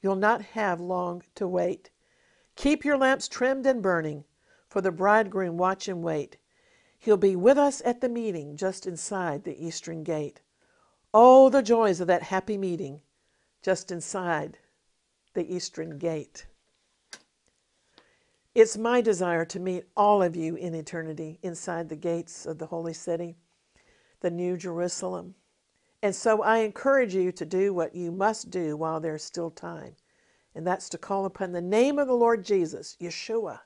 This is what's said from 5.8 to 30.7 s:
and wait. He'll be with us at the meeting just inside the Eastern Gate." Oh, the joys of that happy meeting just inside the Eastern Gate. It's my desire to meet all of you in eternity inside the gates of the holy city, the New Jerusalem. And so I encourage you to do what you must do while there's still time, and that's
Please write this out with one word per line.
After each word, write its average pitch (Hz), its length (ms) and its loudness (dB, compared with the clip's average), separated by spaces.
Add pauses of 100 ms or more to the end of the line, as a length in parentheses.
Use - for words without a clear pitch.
and 180 160 -8
wait. 160 360 -6 (600)
He'll 214 180 4
be 190 200 4
with 226 200 6
us 285 280 2
at 240 160 -2
the 254 80 -2
meeting 185 480 -6
just 185 280 -4
inside 175 600 -6
the 160 200 -10
Eastern 165 380 -10
Gate." 151 380 -6 (760)
Oh, 254 360 12
the 269 120 6
joys 214 380 4
of 175 80 -4
that 175 160 4
happy 196 340 -4
meeting 170 440 -6 (600)
just 190 300 -2
inside 170 680 -4 (760)
the 180 200 -4
Eastern 160 440 -8
Gate. 160 480 -8 (2000)
It's 220 220 6
my 233 240 0
desire 175 460 0
to 180 140 -10
meet 180 360 -6
all 208 260 4
of 175 140 0
you 165 200 -6
in 170 180 -8
eternity 160 680 -10
inside 170 460 -8
the 160 80 -10
gates 170 480 -6
of 156 140 -10
the 160 80 -10
holy 165 260 -8
city, 170 460 -8 (840)
the 175 100 -2
New 180 280 -4
Jerusalem. 180 800 -8 (680)
And 202 120 0
so 214 280 2
I 220 160 2
encourage 226 560 0
you 180 180 0
to 165 140 -8
do 190 260 0
what 175 220 -4
you 170 180 -6
must 202 380 -2
do 160 260 -4
while 160 240 -4
there's 156 220 -6
still 170 280 -8
time, 165 460 -16 (580)
and 160 120 -8
that's 185 240 -4